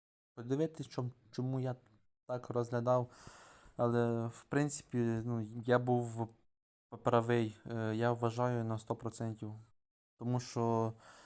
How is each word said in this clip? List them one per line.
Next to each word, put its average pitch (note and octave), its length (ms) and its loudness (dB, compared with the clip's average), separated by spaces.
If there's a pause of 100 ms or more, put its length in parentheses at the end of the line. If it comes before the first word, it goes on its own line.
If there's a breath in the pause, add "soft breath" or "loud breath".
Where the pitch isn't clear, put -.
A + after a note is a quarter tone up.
(340)
подивитись, C#3 540 -2
чом-, B2+ 220 -4 (200)
чому C3 300 -2
я B2+ 160 -2 (500)
так B2 240 -6
розглядав. A#2+ 600 2 (680 loud breath)
Але, A#2 500 2
в - 220 -10
принципі, C#3 500 0
ну, A#2 420 0
я A#2 380 2
був A#2+ 500 0 (760)
правий, A#2 640 4
е, A2+ 300 -2
я A#2 160 2
вважаю, A#2+ 520 0
на A2+ 140 -2
сто A2+ 180 -4
процентів. A2+ 560 -6 (640)
Тому B2 240 -2
що, A#2 520 0 (340 loud breath)